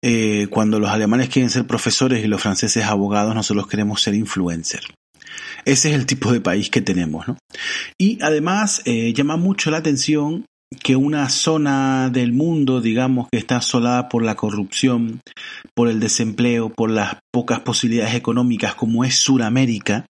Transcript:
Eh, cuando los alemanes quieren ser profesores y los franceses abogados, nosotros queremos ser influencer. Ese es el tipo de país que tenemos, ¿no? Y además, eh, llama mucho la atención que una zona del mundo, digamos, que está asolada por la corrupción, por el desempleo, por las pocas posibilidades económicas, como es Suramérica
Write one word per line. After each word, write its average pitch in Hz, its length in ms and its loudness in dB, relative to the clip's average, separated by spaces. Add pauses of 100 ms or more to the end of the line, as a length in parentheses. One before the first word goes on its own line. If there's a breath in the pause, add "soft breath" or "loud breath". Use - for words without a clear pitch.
Eh, 107 460 0
cuando 107 300 2
los 104 100 0
alemanes 110 400 2
quieren 127 200 2
ser 123 160 0
profesores 120 580 0
y 107 40 0
los 101 140 0
franceses 107 440 0
abogados, 104 500 0
nosotros 104 320 -2
queremos 104 340 -2
ser 101 140 0
influencer. 90 680 -4 (840 loud breath)
Ese 139 240 4
es 151 60 2
el 131 100 0
tipo 135 280 0
de 113 80 2
país 98 280 0
que 117 120 2
tenemos, 85 460 -2
¿no? 120 100 -6 (600 loud breath)
Y 208 240 0
además, 185 640 0
eh, 117 280 0
llama 143 240 0
mucho 180 340 0
la 160 60 0
atención 151 680 0 (380)
que 131 120 4
una 139 340 2
zona 135 800 2
del 123 220 0
mundo, 139 480 2
digamos, 120 520 0
que 120 80 2
está 123 180 0
asolada 123 500 0
por 113 160 0
la 107 120 0
corrupción, 113 840 -2 (560 loud breath)
por 120 120 4
el 110 120 0
desempleo, 113 720 0
por 113 220 -2
las 104 260 -2 (160)
pocas 117 280 0
posibilidades 117 540 0
económicas, 120 600 0
como 117 280 0
es 131 120 0
Suramérica 120 960 2